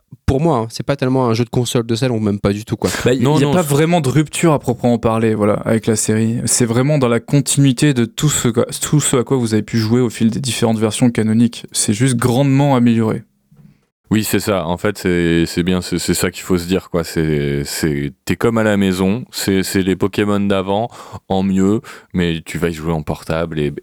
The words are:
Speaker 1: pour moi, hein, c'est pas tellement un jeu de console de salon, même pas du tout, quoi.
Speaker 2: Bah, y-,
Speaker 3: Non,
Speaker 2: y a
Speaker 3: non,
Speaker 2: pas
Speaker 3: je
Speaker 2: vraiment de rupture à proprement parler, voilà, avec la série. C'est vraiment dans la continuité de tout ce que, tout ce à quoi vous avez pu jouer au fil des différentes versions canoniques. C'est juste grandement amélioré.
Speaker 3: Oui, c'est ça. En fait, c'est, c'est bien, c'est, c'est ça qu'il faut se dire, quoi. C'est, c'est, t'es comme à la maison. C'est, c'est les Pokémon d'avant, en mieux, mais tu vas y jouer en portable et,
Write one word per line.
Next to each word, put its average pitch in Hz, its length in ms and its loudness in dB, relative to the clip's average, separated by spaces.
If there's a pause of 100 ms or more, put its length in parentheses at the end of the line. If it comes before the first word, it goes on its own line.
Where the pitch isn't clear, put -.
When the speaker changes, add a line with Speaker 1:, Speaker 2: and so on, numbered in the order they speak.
(260)
Speaker 1:
pour 135 160 2
moi, 160 160 2
hein, 113 120 -2
c'est - 160 -10
pas 139 100 0
tellement 131 340 0
un 113 40 4
jeu 117 120 0
de - 40 -16
console 120 360 0
de 117 100 -2
salon, 120 240 0
même 104 200 0
pas 101 140 0
du 104 120 -6
tout, 117 100 -4
quoi. - 140 -2 (160)
Speaker 2:
Bah, 123 80 4
y-, 135 80 0
Speaker 3:
Non, 139 180 2
Speaker 2:
y 135 40 2
a - 20 2
Speaker 3:
non, 143 80 2
Speaker 2:
pas 180 80 4
Speaker 3:
je 156 60 -2
Speaker 2:
vraiment 160 340 2
de 127 80 -2
rupture 156 420 2
à 139 80 2
proprement 120 380 0
parler, 113 380 2
voilà, 104 180 2
avec 110 320 0
la 113 100 2
série. 113 500 0
C'est 120 200 0
vraiment 131 320 2
dans 127 100 2
la 117 120 2
continuité 139 760 2
de 120 120 2
tout 147 240 -2
ce - 180 0
que, 117 140 0 (180)
tout - 200 0
ce - 160 0
à 120 80 2
quoi 135 140 0
vous 113 160 0
avez 107 100 2
pu 113 140 -4
jouer 113 240 2
au 120 80 2
fil 113 220 0
des 123 100 -4
différentes 113 380 0
versions 113 320 2
canoniques. 110 600 0
C'est - 220 -2
juste 123 220 0
grandement 135 600 2
amélioré. 117 480 2 (880)
Speaker 3:
Oui, 107 120 2
c'est 101 160 0
ça. 92 280 -2
En 87 100 -2
fait, 107 220 -4
c'est, 85 480 2
c'est 90 160 -2
bien, 90 180 0
c'est, 87 160 -4
c'est 87 160 -2
ça 92 160 -2
qu'il - 140 -14
faut 92 160 0
se 85 80 -10
dire, 92 240 -2
quoi. 85 120 -2
C'est, 71 600 -2
c'est, 71 500 -4 (120)
t'es 90 100 -2
comme 113 240 0
à 110 40 2
la 104 140 2
maison. 95 540 0
C'est, 95 320 0
c'est 98 180 -2
les 92 140 0
Pokémon 101 440 0
d'avant, 98 520 -2 (380)
en 95 120 0
mieux, 95 400 2 (320)
mais 85 320 -2
tu - 140 -10
vas 85 100 0
y 85 40 -6
jouer 80 180 -6
en 80 100 -2
portable 80 580 -4
et, 71 240 -2